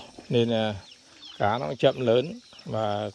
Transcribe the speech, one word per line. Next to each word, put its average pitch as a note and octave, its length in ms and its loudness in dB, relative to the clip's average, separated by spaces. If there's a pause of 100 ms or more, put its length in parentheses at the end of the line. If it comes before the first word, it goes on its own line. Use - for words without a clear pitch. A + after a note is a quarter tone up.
(280)
nên, A#2 240 2
à, A2 220 0 (640)
cá G#2+ 200 2
nó D3 200 -6
chậm C3+ 220 2
lớn C3 400 2 (240)
và G#2+ 500 -4